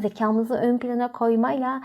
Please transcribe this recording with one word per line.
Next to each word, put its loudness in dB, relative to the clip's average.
zekamızı 0
ön 2
plana -2
koymayla, 0